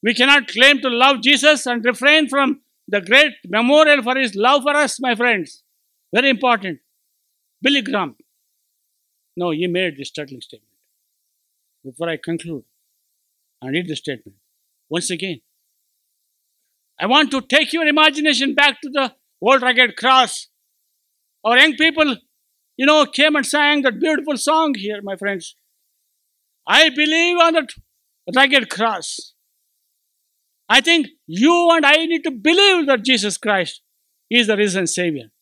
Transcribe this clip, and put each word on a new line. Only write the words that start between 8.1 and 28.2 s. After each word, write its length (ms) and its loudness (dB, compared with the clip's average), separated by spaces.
No, 140 -4
he 160 -4
made 320 -4
this 100 -14
startling 320 -14
statement. 300 -20
Before 260 -12
I 80 -6
conclude 480 -10
and 120 -10
read 160 -6
the 80 -8
statement, 420 -14
once 220 -6
again, 300 -10
I 60 -4
want 260 2
to 80 -4
take 320 0
your 140 -2
imagination 680 0
back 280 2
to 80 -14
the 260 -4
old 220 2
rugged 340 2
cross. 520 0
Our 160 2
young 160 4
people, 420 0
you 100 -2
know, 200 4
came 300 0
and 100 -2
sang 360 0
that 160 -2
beautiful 380 -2
song 380 0
here, 280 -10
my 140 -10
friends. 400 -8
"I 240 4
believe 480 0
on 160 2
that 200 -4